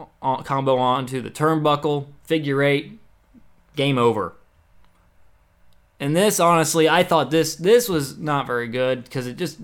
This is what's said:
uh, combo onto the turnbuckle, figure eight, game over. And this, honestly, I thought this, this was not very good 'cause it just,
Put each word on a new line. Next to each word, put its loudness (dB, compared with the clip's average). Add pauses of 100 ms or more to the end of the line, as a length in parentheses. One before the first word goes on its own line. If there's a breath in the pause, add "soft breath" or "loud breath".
(220)
uh, -2
combo 0
onto -2
the -10
turnbuckle, 0 (140)
figure -2
eight, 0 (760)
game 0
over. 0 (1600)
And -2
this, 2
honestly, 4
I 4
thought 0
this, 0
this 2
was -4
not -2
very -4
good -2
'cause -6
it -10
just, -8